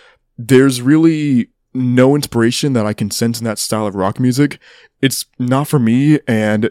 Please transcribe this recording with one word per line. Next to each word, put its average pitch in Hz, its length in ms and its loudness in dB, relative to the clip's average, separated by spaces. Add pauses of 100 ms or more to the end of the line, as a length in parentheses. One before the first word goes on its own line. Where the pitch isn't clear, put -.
(380)
there's 131 440 2
really 147 680 2 (240)
no 127 420 2
inspiration 127 580 -2
that 110 120 0
I 104 80 -2
can 104 180 -6
sense 117 280 -4
in 113 60 -8
that 107 120 -4
style 107 300 -4
of 98 80 -6
rock 98 240 -2
music. 127 400 0 (420)
It's - 240 -2 (140)
not 131 280 -2
for 147 120 0
me, 131 480 2
and 107 440 0